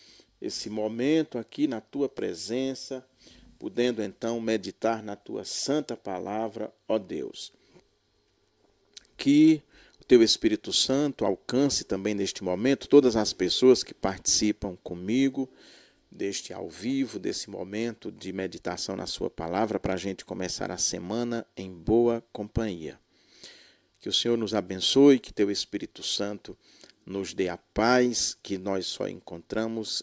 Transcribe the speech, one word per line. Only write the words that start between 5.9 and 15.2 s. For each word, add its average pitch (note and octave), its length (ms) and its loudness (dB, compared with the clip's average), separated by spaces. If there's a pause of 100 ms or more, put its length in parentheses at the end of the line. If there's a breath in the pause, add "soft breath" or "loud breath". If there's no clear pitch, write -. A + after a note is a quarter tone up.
palavra, G#2 800 -6 (160)
ó A2 100 2
Deus. E2+ 540 -8 (1600 soft breath)
Que D3+ 480 6 (340 soft breath)
o - 60 -20
teu A#2+ 180 8
Espírito G#2+ 520 2
Santo C3+ 500 0
alcance B2 640 0
também G2 280 -2
neste G2 300 -4
momento G2+ 460 0
todas C3 260 8
as G#2+ 160 2
pessoas A#2 500 4
que - 120 -10
participam G2 920 -2
comigo B2+ 680 -2 (600 soft breath)